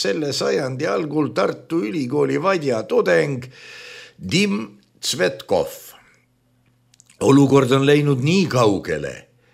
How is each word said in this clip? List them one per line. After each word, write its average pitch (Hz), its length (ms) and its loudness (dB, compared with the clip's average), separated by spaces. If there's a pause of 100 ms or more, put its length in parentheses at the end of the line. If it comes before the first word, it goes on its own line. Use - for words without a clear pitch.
selle 165 300 -4
sajandi 147 540 -4
algul 156 480 -2
Tartu 180 520 -4
Ülikooli 143 560 -2
vadja 147 400 -2
tudeng 165 640 0 (880)
Dim 202 460 0 (220)
Tsvetkov: - 920 -4 (1300)
"Olukord 135 500 6
on 135 160 2
läinud 143 360 2
nii 170 240 2
kaugele, 85 840 -2 (260)